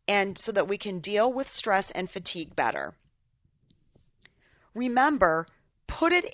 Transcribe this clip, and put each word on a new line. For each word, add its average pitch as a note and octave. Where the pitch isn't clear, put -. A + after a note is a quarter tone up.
and G3
so -
that G3
we G3+
can F#3+
deal G#3
with C4
stress G3
and F#3
fatigue F3
better. G#2
Remember, A#3+
put E4
it F4+